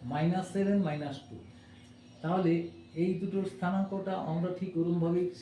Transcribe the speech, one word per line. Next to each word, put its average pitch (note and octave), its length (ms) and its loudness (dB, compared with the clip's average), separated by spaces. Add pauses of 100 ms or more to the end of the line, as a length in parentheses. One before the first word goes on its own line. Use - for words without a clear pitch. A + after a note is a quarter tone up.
(120)
মাইনাস F3 420 2
সেভেন G3 240 4 (100)
মাইনাস D3 280 -4 (100)
টু। A2+ 100 -14 (840)
তাহলে E3+ 300 4 (500)
এই F#3 80 2 (100)
দুটোর F#3+ 340 -2
স্থানাঙ্কটা F#3+ 600 -2 (180)
আমরা E3+ 260 0
ঠিক F#3 220 -4
ওরমভাবেই F3 460 2 (160)